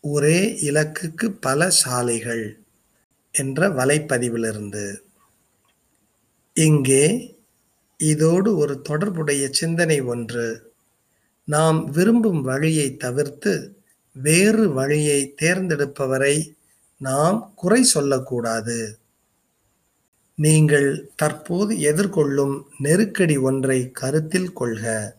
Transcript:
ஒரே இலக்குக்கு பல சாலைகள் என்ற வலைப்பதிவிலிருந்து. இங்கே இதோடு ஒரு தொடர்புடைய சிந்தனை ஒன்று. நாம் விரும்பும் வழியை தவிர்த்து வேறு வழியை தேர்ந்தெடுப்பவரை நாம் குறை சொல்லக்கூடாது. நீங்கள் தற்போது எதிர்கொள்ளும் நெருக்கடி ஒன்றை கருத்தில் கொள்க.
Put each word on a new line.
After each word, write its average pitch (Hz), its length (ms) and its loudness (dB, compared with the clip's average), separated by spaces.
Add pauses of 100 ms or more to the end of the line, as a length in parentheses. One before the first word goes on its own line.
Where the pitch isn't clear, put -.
ஒரே 147 340 2 (220)
இலக்குக்கு 156 640 -2 (140)
பல 147 300 0
சாலைகள் 120 720 -2 (920)
என்ற 135 340 0
வலைப்பதிவிலிருந்து. 117 1160 -2 (1700)
இங்கே 143 480 4 (960)
இதோடு 160 560 2
ஒரு 139 260 -2
தொடர்புடைய 151 680 -4
சிந்தனை 165 500 0
ஒன்று. 120 480 -6 (1000)
நாம் 156 440 2
விரும்பும் 196 500 2
வழியை 143 540 0
தவிர்த்து 139 800 -4 (400)
வேறு 196 560 4
வழியை 143 480 0 (160)
தேர்ந்தெடுப்பவரை 143 1000 0 (640)
நாம் 151 540 0
குறை 220 280 2
சொல்லக்கூடாது. 120 960 -2 (1600)
நீங்கள் 151 760 2
தற்போது 175 640 -4
எதிர்கொள்ளும் 147 800 0 (240)
நெருக்கடி 175 580 2
ஒன்றை 131 400 0 (140)
கருத்தில் 156 640 -2
கொள்க. 113 320 -6 (340)